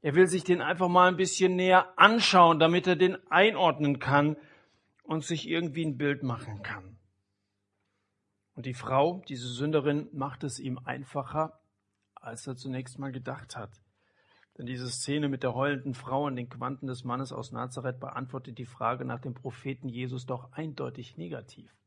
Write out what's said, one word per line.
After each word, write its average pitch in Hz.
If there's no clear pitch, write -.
Er 143
will 180
sich 170
den 175
einfach 170
mal 180
ein 180
bisschen 185
näher 185
anschauen, 185
damit 165
er 180
den 185
einordnen 151
kann 147
und 156
sich 165
irgendwie 165
ein 143
Bild 143
machen 113
kann. 95
Und 127
die 127
Frau, 143
diese 123
Sünderin, 147
macht 139
es 131
ihm 127
einfacher, 143
als 117
er 131
zunächst 127
mal 139
gedacht 131
hat. 107
Denn 123
diese 127
Szene 143
mit 135
der 123
heulenden 135
Frau 139
und 131
den 123
Quanten 127
des 127
Mannes 127
aus 123
Nazareth 127
beantwortet 127
die 127
Frage 127
nach 123
dem 127
Propheten 131
Jesus 127
doch 127
eindeutig 135
negativ. 160